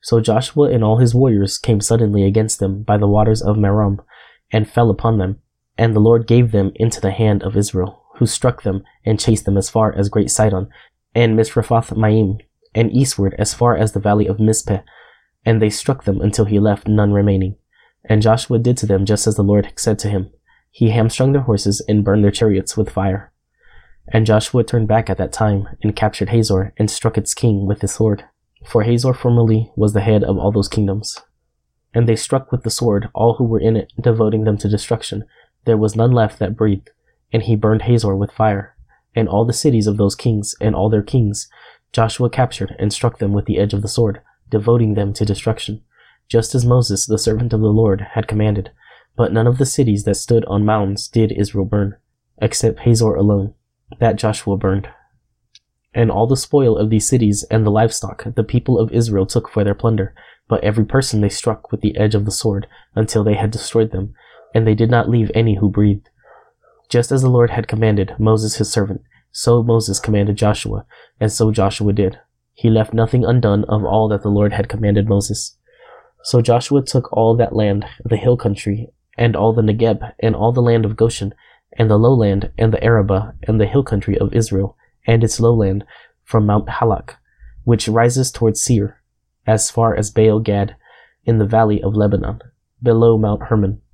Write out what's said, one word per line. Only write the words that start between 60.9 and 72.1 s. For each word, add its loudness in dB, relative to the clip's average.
they 2
struck -6
with -6
the -2
edge 0
of 0
the -4
sword -4
until 0
they 2
had -2
destroyed -2
them, -8
and 2
they 2
did 2
not 0
leave 0
any 2
who 0
breathed. 0
Just 0
as 2
the 2
Lord 4
had -4
commanded 0
Moses 0
his -2
servant, -4
so 2
Moses 0
commanded 0
Joshua, -2
and 0
so 0
Joshua 0
did. -2